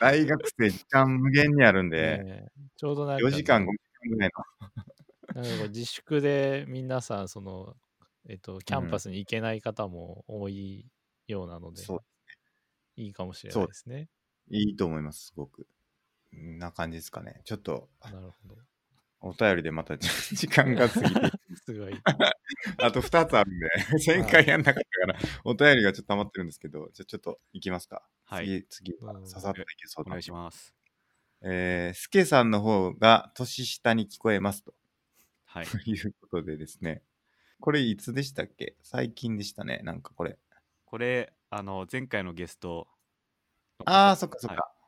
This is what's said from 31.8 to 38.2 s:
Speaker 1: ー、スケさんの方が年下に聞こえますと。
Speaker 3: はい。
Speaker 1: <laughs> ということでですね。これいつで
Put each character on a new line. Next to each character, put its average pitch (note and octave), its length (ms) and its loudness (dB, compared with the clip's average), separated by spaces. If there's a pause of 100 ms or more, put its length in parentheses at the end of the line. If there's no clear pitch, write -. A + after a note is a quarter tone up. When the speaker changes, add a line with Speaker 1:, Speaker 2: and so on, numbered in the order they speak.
Speaker 1:
ー、 - 20 -16
ス - 120 -14
ケ F#3+ 160 4
さ C#3+ 180 6
ん A2+ 80 2
の G#2 120 2
方 G2+ 320 2
が A2+ 400 6
年 B2+ 320 -8
下 - 280 0
に A2 140 -2
聞 - 100 -20
こ A2 140 2
え G2 80 2
ま G2 120 0
す G2+ 120 -14
と。 - 100 -20 (720)
Speaker 3:
は - 180 -14
い。 E2 40 -10
Speaker 1:
<laughs> - 0 -
と G#2+ 120 -8
い G#2 220 -4
う G2+ 200 -8
こ - 80 -20
と E2+ 140 -4
で D#2 140 -8
で D#2 100 -12
す - 160 -18
ね。 D#2+ 200 -8 (580)
こ D3+ 120 0
れ D3 80 2
い A2+ 160 0
つ - 160 -10
で C3+ 100 -4